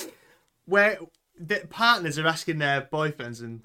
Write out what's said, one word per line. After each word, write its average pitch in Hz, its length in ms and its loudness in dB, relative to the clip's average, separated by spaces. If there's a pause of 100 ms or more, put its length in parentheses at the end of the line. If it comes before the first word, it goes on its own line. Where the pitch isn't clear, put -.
(640)
where 202 340 4 (400)
the 190 320 -4
partners 190 480 2
are 156 80 0
asking 160 320 0
their 139 240 2
boyfriends 143 580 -4
and 117 240 -12